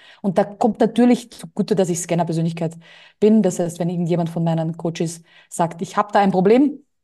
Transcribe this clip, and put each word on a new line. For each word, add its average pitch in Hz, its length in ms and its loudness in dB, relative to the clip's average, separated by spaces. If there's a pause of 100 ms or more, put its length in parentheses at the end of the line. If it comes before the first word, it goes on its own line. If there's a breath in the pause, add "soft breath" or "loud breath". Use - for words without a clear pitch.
(220 loud breath)
Und 190 160 0
da 202 60 2
kommt - 360 -2
natürlich 240 520 2
zugute, - 420 -6
dass 180 160 0
ich 170 100 -2
Scanner-Persönlichkeit 165 760 -4 (420 loud breath)
bin. 214 240 6
Das 180 160 0
heißt, 170 200 -4
wenn 175 120 -4
irgendjemand 170 400 -2
von 170 140 -4
meinen 165 320 -2
Coaches 165 460 -6 (280 soft breath)
sagt, 165 320 -4
ich - 140 -8
hab 208 160 -2
da 214 80 4
ein 202 100 2
Problem, 220 540 2 (200)